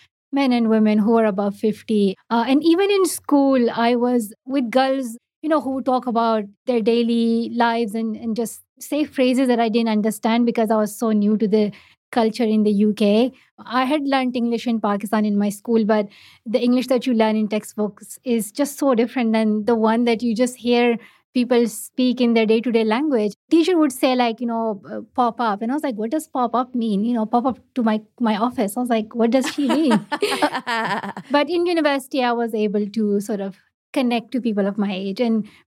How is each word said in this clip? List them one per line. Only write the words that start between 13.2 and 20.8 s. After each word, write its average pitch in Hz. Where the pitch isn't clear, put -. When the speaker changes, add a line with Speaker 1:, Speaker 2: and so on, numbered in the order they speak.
Speaker 1:
I 240
had 294
learned 262
English 233
in 226
Pakistan 208
in 208
my 208
school, 220
but 208
the 226
English 247
that 254
you 254
learn 220
in 214
textbooks 208
is 233
just 285
so 277
different 233
than 214
the 233
one 220
that 233
you 233
just 247
hear 240